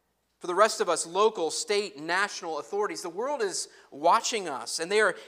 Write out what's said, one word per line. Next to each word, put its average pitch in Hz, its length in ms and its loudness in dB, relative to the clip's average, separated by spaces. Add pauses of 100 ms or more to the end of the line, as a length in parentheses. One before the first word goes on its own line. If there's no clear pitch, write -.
(400)
For 170 60 -10
the 175 80 -2
rest 214 260 4
of 190 80 0
us, 160 180 0
local, 185 440 2
state, 202 500 -2
national 170 600 -4
authorities, 190 420 -4
the 180 60 -8
world 240 340 -4
is 180 260 -4 (220)
watching 190 580 2
us, 120 300 -6
and 170 120 -4
they 214 100 4
are 196 160 4 (120)